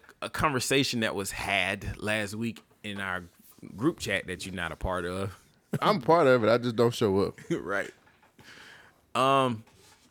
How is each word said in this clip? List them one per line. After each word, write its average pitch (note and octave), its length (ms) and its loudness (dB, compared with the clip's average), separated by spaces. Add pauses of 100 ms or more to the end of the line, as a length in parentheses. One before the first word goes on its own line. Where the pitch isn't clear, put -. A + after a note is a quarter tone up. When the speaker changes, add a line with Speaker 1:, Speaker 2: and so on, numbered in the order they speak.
(220)
Speaker 1:
a, - 60 -6
a - 20 -14
conversation C3+ 720 0
that G2 140 -2
was G2 160 -4
had G2 720 -2
last G#2 340 -2
week A2+ 260 -6 (220)
in G2+ 180 -8
our F#2 220 -6 (520)
group B2 240 -2
chat - 280 -2
that F2+ 180 -8
you're F#2+ 100 -8
not E2+ 160 -4
a D2+ 60 -8
part F2+ 280 -2
of. F#2 320 -4 (220)
<laughs> - 220 -6
Speaker 2:
I'm G3+ 200 2
part D#3+ 260 6
of B2+ 180 6
it. G#2 40 6
I A#2+ 100 6
just A#2+ 180 -2
don't A#2 160 4
show G2+ 260 2
up. - 260 -2
Speaker 1:
<laughs> - 40 -10
Right. G2 420 -4 (1200)
Um, B2+ 480 2 (480)